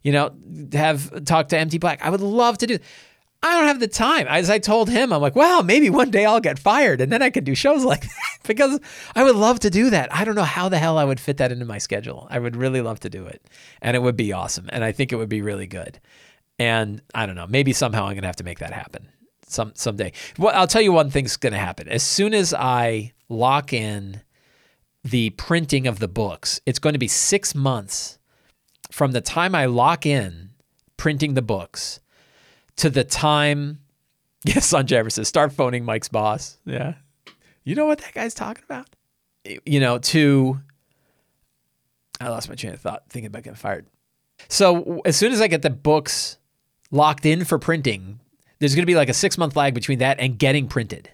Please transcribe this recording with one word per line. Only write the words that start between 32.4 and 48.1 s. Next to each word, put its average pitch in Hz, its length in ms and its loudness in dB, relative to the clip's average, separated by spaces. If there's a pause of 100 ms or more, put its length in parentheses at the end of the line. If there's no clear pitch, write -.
to 156 120 2
the 135 140 0
time, 147 760 0 (340)
<laughs> - 320 -20
yes, - 260 2
Sanjay 123 400 2
says, 110 160 -4
"Start 147 240 2
phoning 123 320 -2
Mike's 113 240 -4
boss." 107 580 -2
Yeah. 143 280 -6 (720)
You 165 100 -4
know 302 100 2
what 302 140 2
that - 140 -18
guy's 226 200 -6
talking - 300 -10
about? 262 240 -14 (580)
Y-, - 200 -12
you 143 160 2
know, 123 160 2
to, 135 640 4 (1600)
I 123 80 -8
lost 113 180 -10
my - 80 -16
train 101 180 -12
of - 60 -16
thought - 300 -10
thinking 113 180 -14
about 113 160 -16
getting - 140 -18
fired. 95 280 -10 (600)
So 185 280 4
w-, 170 280 -6
as 160 140 2
soon 233 160 2
as 214 80 2
I 220 60 4
get 165 140 0
the 151 80 0
books - 680 -2 (520)
locked 147 360 2
in 165 180 4
for 156 160 0
printing, 113 600 -4 (380)